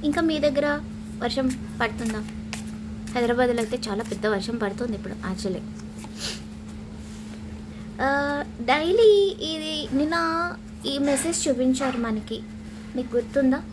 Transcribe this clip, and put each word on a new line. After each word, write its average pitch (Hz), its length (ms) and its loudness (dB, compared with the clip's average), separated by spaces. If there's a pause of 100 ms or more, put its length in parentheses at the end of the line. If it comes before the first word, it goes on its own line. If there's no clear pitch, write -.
ఇంకా 302 180 2
మీ 320 160 2
దగ్గర 294 420 2 (420)
వర్షం 254 260 2 (320)
పడుతుందా? 220 380 0 (920)
హైదరాబాద్లో 240 500 4
అయితే 220 280 -4
చాలా 208 140 0
పెద్ద 214 220 -2
వర్షం 214 300 0
పడుతుంది 220 400 -2
ఇప్పుడు 190 180 -6
actually. 185 480 -4 (2500)
ఆ, 285 440 2 (160)
డైలీ 392 800 6
ఇది 311 560 -4
నిన్న 311 200 2 (720)
ఈ 277 120 -2
మెసేజ్ 285 500 2
చూపించారు 262 500 4
మనకి, 220 420 -2 (560)
మీకు 247 200 -2
గుర్తుందా? 262 460 4 (100)